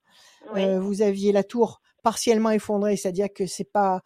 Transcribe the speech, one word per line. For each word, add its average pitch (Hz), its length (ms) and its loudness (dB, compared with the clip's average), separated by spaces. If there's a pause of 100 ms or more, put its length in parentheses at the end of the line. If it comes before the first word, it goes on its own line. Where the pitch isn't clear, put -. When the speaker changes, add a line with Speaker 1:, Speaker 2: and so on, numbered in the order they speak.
(540)
Speaker 1:
Oui. 196 100 0
Speaker 2:
Euh, 190 160 0
vous 196 220 -2
aviez 202 300 2
la 196 120 2
tour 233 360 -2 (220)
partiellement 220 480 2
effondrée, 208 460 0
c'est-à-dire 196 360 -2
que 196 140 -6
c'est - 240 -10
pas 190 360 0